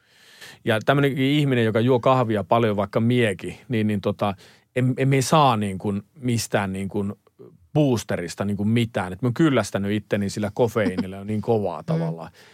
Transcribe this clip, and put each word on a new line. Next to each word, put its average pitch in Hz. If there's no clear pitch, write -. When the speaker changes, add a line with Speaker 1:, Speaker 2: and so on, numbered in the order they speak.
Speaker 1:
Ja 110
tämmöinenkin 139
ihminen, 139
joka 110
juo 123
kahvia 113
paljon, 117
vaikka 101
miekin, 113
niin, 110
niin 104
tota, 104
em-, 127
emme 135
saa 139
niin 101
kuin 101
mistään 113
niin 95
kuin 101
boosterista 107
niin 101
kuin 104
mitään. 110
Et 92
mä 123
oon 120
kyllästänyt 107
itteni 104
sillä 104
kofeiinilla 98
niin 107
kovaa 98
Speaker 2:
<laughs> -
Mm. -
Speaker 1:
tavallaan, 82